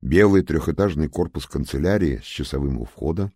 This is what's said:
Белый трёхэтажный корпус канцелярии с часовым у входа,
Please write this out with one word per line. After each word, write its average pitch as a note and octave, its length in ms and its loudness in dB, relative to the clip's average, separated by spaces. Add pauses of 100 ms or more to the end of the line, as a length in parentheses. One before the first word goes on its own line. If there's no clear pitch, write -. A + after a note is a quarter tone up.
Белый G2 400 6
трёхэтажный D#2 680 0
корпус D2+ 380 -4
канцелярии D2 720 -2
с - 80 -18
часовым C#2 540 -4
у A1+ 60 -10
входа, F2 500 -4